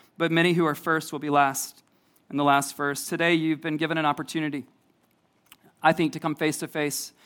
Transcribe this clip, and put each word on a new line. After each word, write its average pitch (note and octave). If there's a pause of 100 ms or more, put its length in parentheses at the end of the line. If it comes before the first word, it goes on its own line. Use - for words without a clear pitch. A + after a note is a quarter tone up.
(160)
But E3
many E3+
who E3+
are D3
first D#3+
will D3+
be D3
last." C#3 (480)
In C#3
the D3
last C#3
verse, C#3+
today E3+
you've D#3+
been D#3
given D#3+
an D#3
opportunity, D3 (1160)
I D#3+
think, D#3+
to D#3
come D#3
face D#3
to E3
face D3 (140)